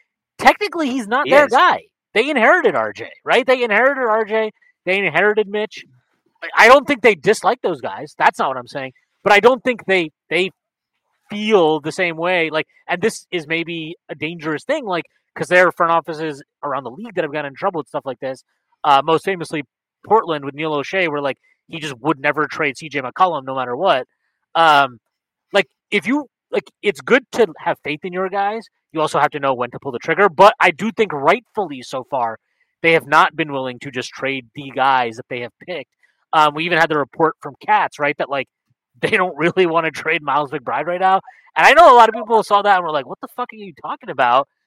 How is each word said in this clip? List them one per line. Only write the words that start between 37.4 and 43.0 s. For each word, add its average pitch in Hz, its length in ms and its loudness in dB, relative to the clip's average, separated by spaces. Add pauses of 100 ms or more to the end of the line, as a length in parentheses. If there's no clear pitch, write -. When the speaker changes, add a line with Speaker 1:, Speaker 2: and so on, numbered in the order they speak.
Speaker 1:
from 139 140 -14 (100)
Katz, 196 360 -2
right, 147 180 -2
that, 139 120 -6
like, 139 180 -4 (260)
<laughs> - 260 -20
they - 100 -2
don't 185 260 -2
really 170 300 0
wanna 160 260 0
trade 160 300 -4
Miles 139 280 -2
McBride 135 360 -6
right 180 140 -4
now. 190 200 2 (360)
And 165 100 6
I 240 80 8
know 311 200 10
a - 20 8
lot 226 120 10
of 220 60 -2
people 226 280 0
saw 202 200 0
that 202 140 4
and 180 80 0
were 160 80 -6
like, 139 140 -4